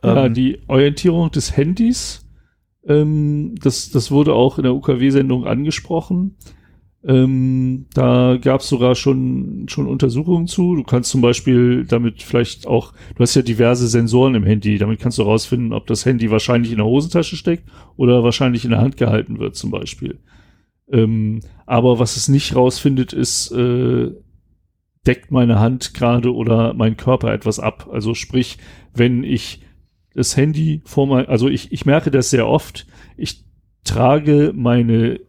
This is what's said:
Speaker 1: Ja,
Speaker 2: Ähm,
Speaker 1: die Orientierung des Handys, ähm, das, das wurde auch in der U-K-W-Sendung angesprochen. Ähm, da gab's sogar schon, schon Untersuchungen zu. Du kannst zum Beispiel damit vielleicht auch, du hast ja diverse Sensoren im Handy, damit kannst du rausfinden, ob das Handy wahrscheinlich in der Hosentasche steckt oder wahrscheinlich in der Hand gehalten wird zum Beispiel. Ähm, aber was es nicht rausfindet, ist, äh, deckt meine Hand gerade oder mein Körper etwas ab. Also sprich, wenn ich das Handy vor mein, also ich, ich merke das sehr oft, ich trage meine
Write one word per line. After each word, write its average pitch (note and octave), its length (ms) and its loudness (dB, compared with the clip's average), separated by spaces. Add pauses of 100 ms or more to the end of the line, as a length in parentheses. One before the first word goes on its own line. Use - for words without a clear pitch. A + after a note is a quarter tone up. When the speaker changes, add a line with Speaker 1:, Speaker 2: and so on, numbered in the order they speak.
Speaker 1:
Ja, B2 240 4
Speaker 2:
Ähm, A#2 80 0
Speaker 1:
die B2+ 320 0
Orientierung D3+ 640 2
des - 260 -4
Handys, F#3+ 720 -2 (600)
ähm, D3+ 760 0
das, - 280 -2
das A#2 200 -2
wurde C#3+ 240 2
auch A#2+ 240 2
in C#3+ 60 -2
der B2+ 100 2
U-K-W-Sendung C3+ 720 0
angesprochen. E3 920 -4 (680)
Ähm, C3 920 0
da B2+ 460 4
gab's C3 280 0
sogar B2 260 2
schon, B2+ 760 -2
schon C#3+ 180 -4
Untersuchungen C#3+ 600 0
zu. F3+ 280 0
Du C#3+ 100 -2
kannst B2+ 260 -2
zum C3+ 100 0
Beispiel B2 640 2
damit A#2 380 -4
vielleicht - 440 -4
auch, - 280 -2 (200)
du - 80 -6
hast - 120 0
ja G3 80 4
diverse A#2+ 460 2
Sensoren A#2+ 460 2
im G#2+ 100 0
Handy, G#2 340 0
damit G#2+ 220 -2
kannst B2 180 -4
du A2+ 40 0
rausfinden, A2+ 500 0
ob A2 140 -6
das A2+ 200 -4
Handy A#2 240 0
wahrscheinlich A#2 420 0
in A2+ 60 -4
der G#2+ 80 0
Hosentasche D#3 500 0
steckt E3+ 320 -4 (280)
oder B2 280 4
wahrscheinlich A#2+ 400 0
in A#2+ 60 -2
der A2 100 2
Hand C3 160 0
gehalten A2 420 -2
wird G#2 160 -6
zum - 160 -10
Beispiel. - 480 -10 (720)
Ähm, A2 500 0 (240)
aber A#2+ 340 2
was A#2 180 0
es B2 120 -4
nicht C#3 260 0
rausfindet, B2+ 580 0
ist, - 400 -4
äh, B2 600 0 (960)
deckt - 240 -2
meine A#2+ 300 2
Hand B2 340 -2
gerade A#2+ 400 0
oder A2+ 400 0
mein A2 220 0
Körper B2 360 0
etwas G#2 280 -4
ab. - 320 -8
Also A2+ 220 -6
sprich, - 440 -6 (360)
wenn A#2+ 300 2
ich - 380 -6 (520)
das - 220 -2
Handy D3+ 480 0
vor C#3 220 0
mein, C3 200 2
also B2+ 220 0
ich, - 240 -4
ich - 140 -6
merke D3 240 2
das C3 200 0
sehr A#2 180 2
oft, - 380 -2 (300)
ich - 280 -12 (400)
trage D3 720 2
meine A#2+ 760 0